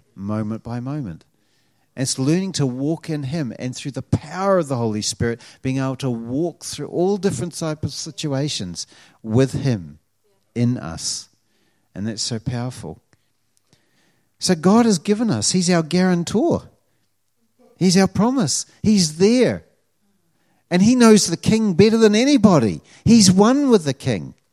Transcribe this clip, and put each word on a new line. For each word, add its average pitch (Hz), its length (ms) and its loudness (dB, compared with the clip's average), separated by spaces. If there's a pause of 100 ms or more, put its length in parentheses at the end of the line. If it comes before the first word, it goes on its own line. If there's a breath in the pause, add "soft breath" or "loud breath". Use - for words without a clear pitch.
(160)
moment 107 480 -6
by 117 160 -10
moment. 123 460 -10 (680)
And 127 100 -6
it's - 140 -6
learning 165 360 -2
to 143 120 -2
walk 139 440 -6
in 147 140 -8
him 135 360 -6
and 123 160 -8
through 143 160 -12
the 131 100 -10
power 185 580 -2
of 143 100 -2
the 131 80 -2
Holy 110 240 -2
Spirit, 117 400 -4 (200 loud breath)
being 131 160 -4
able 135 200 -4
to 135 120 -4
walk 123 540 -6
through - 240 -12
all 190 300 -2
different 180 360 -4
types 156 300 -6
of 147 80 -4
situations 139 960 -6 (340 soft breath)
with 127 300 2
him 95 480 -4 (560)
in 120 220 0
us. - 500 -10 (640)
And 101 140 -8
that's 110 140 -8
so 113 180 -6
powerful. 120 640 -10 (1400)
So 185 160 0
God 208 320 4
has 196 100 2
given 208 320 -2
us, 107 220 -2
he's 180 180 0
our 170 140 2
guarantor. 180 800 0 (1160)
He's 175 180 2
our 190 120 4
promise. 220 580 -2 (160 soft breath)
He's 175 380 2
there. 196 460 2 (1080)
And 180 100 4
he 240 140 4
knows 220 320 6
the 165 100 -4
king 214 380 0
better 214 220 6
than 214 180 6
anybody. 202 640 4 (220 loud breath)
He's 208 280 6
one 247 380 4
with 202 140 4
the 139 100 -2
king. 80 400 -6 (200)